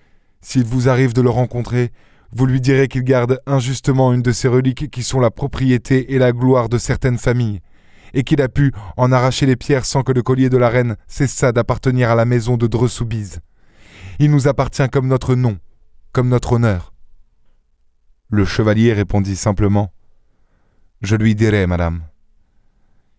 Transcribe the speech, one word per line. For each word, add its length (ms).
s'il 240
vous 240
arrive 240
de 100
le 80
rencontrer, 640
vous 140
lui 140
direz 280
qu'il 160
garde 420
injustement 680
une 100
de 100
ces 160
reliques 420
qui 140
sont 160
la 100
propriété 840
et 40
la 140
gloire 360
de 100
certaines 400
familles, 420
et 120
qu'il 180
a 60
pu 240
en 160
arracher 340
les 80
pierres 300
sans 180
que 100
le 100
collier 260
de 80
la 120
reine 280
cessât 460
d'appartenir 580
à 60
la 80
maison 320
de 100
Dreux-Soubise. 720
Il 140
nous 160
appartient 400
comme 180
notre 300
nom, 220
comme 160
notre 240
honneur. » 400
Le 140
chevalier 480
répondit 440
simplement : « 560
Je 140
lui 180
dirai, 320
madame. » 360